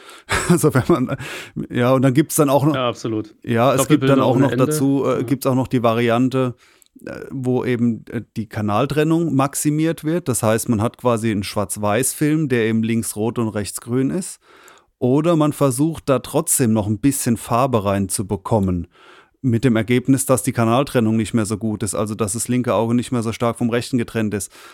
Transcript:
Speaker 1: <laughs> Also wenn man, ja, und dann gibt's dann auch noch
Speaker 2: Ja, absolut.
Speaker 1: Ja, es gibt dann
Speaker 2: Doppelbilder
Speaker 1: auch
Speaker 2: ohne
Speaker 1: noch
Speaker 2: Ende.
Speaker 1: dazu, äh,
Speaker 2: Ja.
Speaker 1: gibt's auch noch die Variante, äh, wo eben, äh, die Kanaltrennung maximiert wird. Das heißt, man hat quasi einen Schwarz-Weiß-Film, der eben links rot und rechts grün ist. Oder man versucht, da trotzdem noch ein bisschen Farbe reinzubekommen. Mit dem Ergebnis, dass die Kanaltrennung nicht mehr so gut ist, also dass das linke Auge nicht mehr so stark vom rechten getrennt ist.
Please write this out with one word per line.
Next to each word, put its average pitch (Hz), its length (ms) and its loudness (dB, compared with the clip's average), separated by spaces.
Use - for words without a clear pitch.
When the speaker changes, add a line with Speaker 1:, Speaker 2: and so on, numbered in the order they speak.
Speaker 1:
<laughs> - 200 -2
Also 156 260 4
wenn 135 140 2
man, 139 280 2
ja, 123 220 2
und 131 100 4
dann 131 120 4
gibt's 147 220 2
dann 147 140 4
auch 135 140 4
noch 151 100 2
Speaker 2:
Ja, 127 140 0
absolut. 113 540 -6
Speaker 1:
Ja, 120 320 2
es 135 140 2
gibt 139 160 4
dann 135 140 4
Speaker 2:
Doppelbilder 127 60 4
Speaker 1:
auch 123 120 2
Speaker 2:
ohne 131 80 4
Speaker 1:
noch 127 80 0
Speaker 2:
Ende. 127 140 2
Speaker 1:
dazu, 139 380 0
äh, 123 140 0
Speaker 2:
Ja. - 40 -2
Speaker 1:
gibt's 127 240 -4
auch 135 100 2
noch 127 100 0
die 123 160 0
Variante, 120 720 2
äh, - 160 -12
wo 127 340 -2
eben, 120 460 -2
äh, 113 120 -8
die 107 120 -6
Kanaltrennung 139 840 0
maximiert 151 720 0
wird. 165 240 -4
Das 120 140 -2
heißt, 113 260 0
man 107 140 0
hat 117 160 -4
quasi 117 320 0
einen 104 120 -2
Schwarz-Weiß-Film, 120 1080 -2
der 120 180 2
eben 113 160 0
links 113 340 -2
rot 110 220 -2
und 113 100 0
rechts 104 320 -6
grün 131 300 -2
ist. 180 280 -6
Oder 151 380 2
man 151 160 2
versucht, 139 560 0
da 127 120 2
trotzdem 135 520 0
noch 110 140 2
ein 107 120 -2
bisschen 135 380 0
Farbe 120 480 0
reinzubekommen. 98 1040 -2
Mit 117 220 2
dem 120 120 4
Ergebnis, 123 500 2
dass 131 160 2
die 127 100 -2
Kanaltrennung 117 640 2
nicht 110 160 -2
mehr 113 120 2
so 101 120 -4
gut 107 280 -4
ist, 98 100 -4
also 107 220 -2
dass 101 160 -2
das 117 160 -6
linke 123 260 0
Auge 113 200 2
nicht 123 180 -2
mehr 120 100 0
so 113 100 -4
stark 117 260 -2
vom 120 120 0
rechten 120 260 -2
getrennt 110 380 -2
ist. 101 160 -6